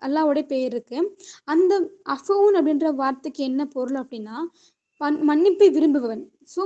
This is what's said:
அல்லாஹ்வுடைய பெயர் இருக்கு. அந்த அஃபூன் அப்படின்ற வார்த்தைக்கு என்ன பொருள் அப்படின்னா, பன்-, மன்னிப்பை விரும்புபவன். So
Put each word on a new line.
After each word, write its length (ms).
அல்லாஹ்வுடைய 440
பெயர் 260
இருக்கு. 260
அந்த 260
அஃபூன் 460
அப்படின்ற 400
வார்த்தைக்கு 480
என்ன 220
பொருள் 320
அப்படின்னா, 400
பன்-, 220
மன்னிப்பை 460
விரும்புபவன். 540
So 220